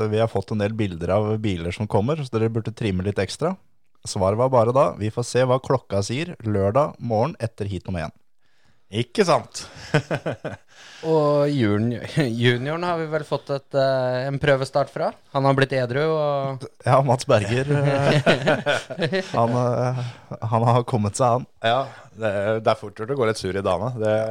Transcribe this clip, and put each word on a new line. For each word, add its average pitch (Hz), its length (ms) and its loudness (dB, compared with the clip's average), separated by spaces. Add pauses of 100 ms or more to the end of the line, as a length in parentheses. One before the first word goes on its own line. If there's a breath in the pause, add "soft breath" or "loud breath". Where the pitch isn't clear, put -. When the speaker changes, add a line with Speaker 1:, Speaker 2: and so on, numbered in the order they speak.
Speaker 1:
vi 107 140 2
har 113 100 0
fått 104 220 -4
en 104 100 0
del 104 80 -2
bilder 92 460 -2
av 107 120 0 (140)
biler 87 320 -2
som 107 140 -6
kommer, 131 320 0
så 127 100 -10
dere 113 220 0
burde 110 180 -4
trimme 92 320 -2
litt 101 160 -2
ekstra. 160 360 -4 (480)
Svaret 98 320 0
var 127 160 2
bare 117 240 4
da: 139 60 6 (180)
«Vi 107 80 -2
får 120 160 -4
se - 240 0
hva 127 160 4
klokka 101 400 0
sier 151 300 -6 (100)
lørdag 107 460 2 (100)
morgen 117 300 0 (100)
etter - 240 -6
heat 98 240 -6
nummer 90 160 -4
én.» - 80 -10 (800)
Speaker 2:
Ikke 120 320 0
sant? 143 380 0 (320)
<laughs> - 1120 -6
Speaker 3:
Og 147 400 4
jun-, 117 480 2 (200)
<laughs> 120 260 0
junioren 131 420 0
har 175 160 -2
vi 160 80 -4
vel 151 160 -4
fått - 320 -6
et, 139 240 -4
eh, 131 480 0
en 139 120 -4
prøvestart 139 520 2
fra. 160 160 -4 (240)
Han 139 160 2
har 139 80 4
blitt 135 160 2
edru, 127 320 0
og 143 600 -2 (200)
Speaker 1:
Ja, 127 200 4
Mats 127 240 2
Berger, 123 440 2
eh, 143 1600 2
Speaker 3:
<laughs> 127 80 0
Speaker 1:
han, 117 160 2
eh, 123 480 -2 (480 loud breath)
han 117 160 2
har 120 200 4
kommet 104 280 0
seg, 123 240 2
han. 139 80 -12 (160)
Speaker 2:
Ja, 117 160 2 (320 loud breath)
det 110 180 -2 (140)
er, 110 160 0
det 113 120 4
er - 80 0
fort 104 200 -14
gjort 110 160 -4
å - 20 -4
gå 113 140 2
litt - 80 -6
sur 92 160 -4
i 98 80 -2
dana. 98 320 0
Det, 110 180 0 (160)